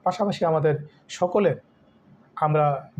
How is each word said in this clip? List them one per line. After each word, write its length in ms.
পাশাপাশি 400
আমাদের 300
সকলের 480
আমরা 640